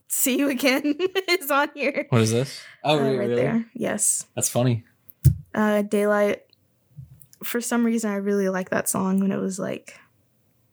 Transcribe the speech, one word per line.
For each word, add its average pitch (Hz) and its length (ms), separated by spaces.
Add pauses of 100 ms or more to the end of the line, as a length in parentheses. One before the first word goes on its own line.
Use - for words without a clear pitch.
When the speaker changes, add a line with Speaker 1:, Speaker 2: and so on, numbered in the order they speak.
Speaker 1:
See 262 320
You 285 100
Again 285 460 (180)
<laughs> 381 160
is 294 220
on 294 240
here. 285 340
Speaker 2:
What 117 120
is 110 100
this? 113 300 (240)
Oh, 151 120
Speaker 1:
Uh, 143 60
Speaker 2:
re-, 135 140
Speaker 1:
right 120 120
Speaker 2:
really? 120 120
Speaker 1:
there. 226 320
Yes. - 600
Speaker 2:
That's - 160
funny. 120 360 (680)
Speaker 1:
Uh, 214 280
Daylight. 208 640 (1000)
For - 180
some 233 240
reason, 226 260
I 202 40
really 202 340
liked 185 220
that - 180
song 190 300
when 196 120
it 202 60
was, 190 220
like, - 340 (800)